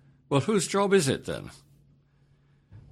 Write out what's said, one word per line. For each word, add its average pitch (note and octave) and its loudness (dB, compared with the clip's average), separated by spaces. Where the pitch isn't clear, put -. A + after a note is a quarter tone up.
Well, C#3 2
whose G3+ 0
job G3 0
is F3 4
it G2+ -2
then? A1+ -8